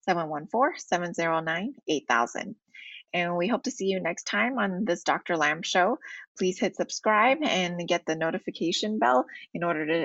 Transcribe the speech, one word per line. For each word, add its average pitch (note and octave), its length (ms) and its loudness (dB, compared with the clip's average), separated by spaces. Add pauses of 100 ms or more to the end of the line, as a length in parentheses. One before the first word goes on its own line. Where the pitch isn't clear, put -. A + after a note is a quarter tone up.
seven E3+ 280 0
one D3+ 180 -6
four, C#4 300 2
seven F3 360 -2
zero E3 260 2
nine, E3+ 360 -2 (120)
eight D3+ 220 0
thousand. A#2 460 0 (580)
And F3 240 0
we F3 100 2
hope B3+ 160 0
to B3+ 80 -2
see - 140 -6
you F#3+ 140 0
next F3 240 -4
time A#3 340 0
on G3 280 0
this E3+ 180 -2
Doctor D3+ 340 0
Lamb D3+ 240 2
Show. G#3 380 2 (360)
Please F#3 220 0
hit F#3+ 180 0
subscribe A3+ 680 2
and F3 440 -2
get E3+ 200 0
the D#3+ 80 0
notification E3 840 -2
bell B3 300 4 (260)
in E3+ 100 -4
order D#3+ 220 0
to E3 200 2